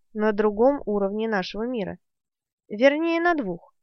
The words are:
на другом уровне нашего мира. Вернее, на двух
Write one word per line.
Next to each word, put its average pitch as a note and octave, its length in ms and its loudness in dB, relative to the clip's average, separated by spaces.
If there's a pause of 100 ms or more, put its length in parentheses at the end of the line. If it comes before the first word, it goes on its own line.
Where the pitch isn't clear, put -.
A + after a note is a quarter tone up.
(120)
на G#3+ 200 2
другом G#3+ 520 2
уровне G#3 440 -2
нашего G3+ 340 -4
мира. G3+ 360 -6 (680)
Вернее, D4+ 520 2
на F4 140 2
двух F#3+ 480 -6